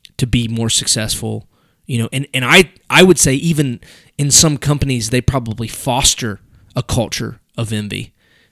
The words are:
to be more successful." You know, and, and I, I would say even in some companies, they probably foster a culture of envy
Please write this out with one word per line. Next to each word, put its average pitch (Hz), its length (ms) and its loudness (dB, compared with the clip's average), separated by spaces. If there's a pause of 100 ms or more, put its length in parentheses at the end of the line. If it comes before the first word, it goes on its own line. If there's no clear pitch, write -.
(160)
to 131 100 -2
be 117 220 0
more 117 220 -2
successful." 110 760 -4 (380)
You 123 120 -2
know, 113 140 -2
and, 139 200 -6
and 127 140 -2
I, 170 260 6 (160)
I 147 140 6
would 185 160 6
say 135 160 2
even 143 460 0 (360)
in 143 140 0
some 151 260 4
companies, 131 540 0
they 127 100 2
probably 117 480 -2
foster 123 720 -2 (360)
a - 60 -4
culture 113 580 -4 (180)
of 113 140 -4
envy 104 420 -8 (380)